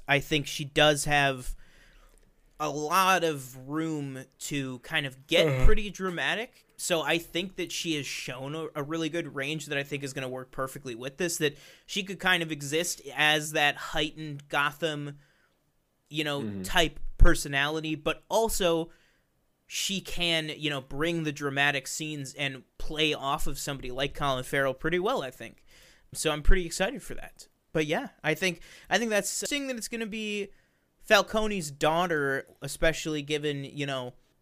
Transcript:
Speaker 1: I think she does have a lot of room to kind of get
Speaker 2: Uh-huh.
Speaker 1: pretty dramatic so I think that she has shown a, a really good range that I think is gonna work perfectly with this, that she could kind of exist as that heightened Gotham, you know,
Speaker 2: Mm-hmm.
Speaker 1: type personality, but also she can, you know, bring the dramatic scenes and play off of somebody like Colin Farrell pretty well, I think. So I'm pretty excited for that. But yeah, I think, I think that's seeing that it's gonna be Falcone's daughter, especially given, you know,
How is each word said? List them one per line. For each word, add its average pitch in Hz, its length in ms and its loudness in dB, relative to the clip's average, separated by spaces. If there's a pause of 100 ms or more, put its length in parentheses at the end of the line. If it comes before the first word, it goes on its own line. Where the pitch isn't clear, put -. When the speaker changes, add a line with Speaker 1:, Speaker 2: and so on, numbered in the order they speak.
Speaker 1:
I 143 140 4
think 143 260 0
she - 180 -6
does 151 400 4
have 139 500 0 (1040)
a 151 100 -2
lot 170 560 2
of 131 320 -4 (100)
room 147 520 -4 (200)
to 131 400 -6
kind 156 260 -4
of 127 220 -12
get 165 200 4
Speaker 2:
Uh-huh. 131 180 6
Speaker 1:
pretty 208 240 10
dramatic 180 760 -4 (120)
so 165 240 0
I 151 160 2
think 175 380 -6
that 175 160 -6
she 160 240 -4
has 139 100 -4
shown 135 500 -10
a, 160 200 -8
a 147 80 -4
really 160 260 -4
good 147 260 -6
range 143 320 -4
that 147 100 -2
I 139 60 -2
think 143 200 -6
is 131 100 -6
gonna 131 160 -6
work 127 220 -10
perfectly 135 440 -6
with 127 220 -10
this, 170 200 -2
that 147 200 0 (280)
she 202 180 -4
could 185 160 -10
kind 180 240 2
of 160 80 -6
exist 151 500 -4 (140)
as 151 380 2
that 147 240 4
heightened 156 720 -4
Gotham, 147 680 -2 (920)
you 151 140 -2
know, 143 180 -4
Speaker 2:
Mm-hmm. 101 220 -6
Speaker 1:
type 165 360 2 (180)
personality, 156 800 6
but 151 340 -4
also 175 600 2 (800)
she - 320 -4
can, 165 560 -2
you 151 140 -4
know, 143 120 -4
bring 160 420 -2
the 151 80 -2
dramatic 143 560 0
scenes 151 480 -8
and 135 280 -6 (140)
play 156 360 0
off 139 340 0
of 147 100 -2
somebody 131 320 -8
like 135 240 -4
Colin 131 300 -2
Farrell 139 320 0
pretty 165 240 -2
well, 208 240 -2
I 127 80 -10
think. - 320 -18 (500)
So - 160 -4
I'm 151 140 -4
pretty 185 220 10
excited 190 360 -4
for - 140 -12
that. - 320 -16 (260)
But 160 140 0
yeah, 196 220 -2 (140)
I 156 120 -2
think, 180 260 -2 (280)
I 185 100 2
think 226 100 -2
that's 202 200 0
seeing 277 380 -4
that 254 100 -6
it's 214 100 -10
gonna 226 180 -8
be 208 440 -6 (540)
Falcone's 202 680 4
daughter, 151 760 2 (160)
especially 156 600 0
given, 147 420 -4
you 139 220 -8
know, 131 280 -6 (280)